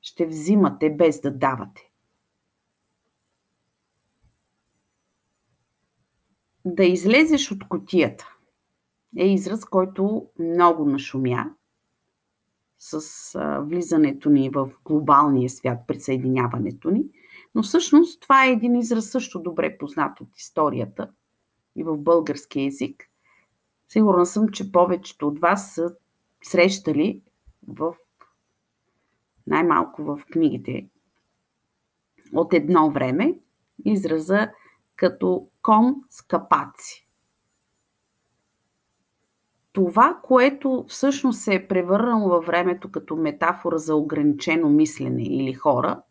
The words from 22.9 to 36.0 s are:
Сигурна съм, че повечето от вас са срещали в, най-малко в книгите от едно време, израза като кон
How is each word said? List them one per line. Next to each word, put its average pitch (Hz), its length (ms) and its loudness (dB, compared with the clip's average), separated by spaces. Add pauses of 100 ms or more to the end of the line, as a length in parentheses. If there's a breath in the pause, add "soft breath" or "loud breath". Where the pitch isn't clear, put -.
Сигурна 190 380 4
съм, 208 240 0
че 196 220 -10
повечето 175 560 0
от 147 120 -6
вас 180 340 0
са 170 220 -4 (480)
срещали 180 800 0 (460)
в, 165 280 -8 (1500)
най-малко 165 560 0
в 147 180 -8 (100)
книгите - 580 -2 (1400)
от 165 200 0
едно 156 360 2
време, 147 460 -2 (500)
израза 196 640 0 (440 soft breath)
като 185 520 -2 (140)
кон 233 340 4 (140)